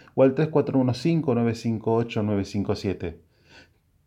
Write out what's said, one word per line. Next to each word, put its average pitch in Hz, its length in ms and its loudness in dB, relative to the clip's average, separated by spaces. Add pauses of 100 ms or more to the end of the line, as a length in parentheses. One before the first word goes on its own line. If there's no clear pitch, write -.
(140)
o 131 80 4
al 135 120 6
tres 151 120 0
cuatro 139 320 0
uno 123 160 2
cinco 160 400 0
nueve 117 220 0
cinco 113 380 -2
ocho 117 280 0
nueve 101 220 0
cinco 98 320 -2
siete. 90 440 -6 (880)